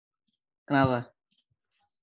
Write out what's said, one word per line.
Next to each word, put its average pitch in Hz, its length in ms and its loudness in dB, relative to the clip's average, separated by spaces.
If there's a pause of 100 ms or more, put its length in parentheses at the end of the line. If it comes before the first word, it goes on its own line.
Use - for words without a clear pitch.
(640)
Kenapa? 131 480 0 (920)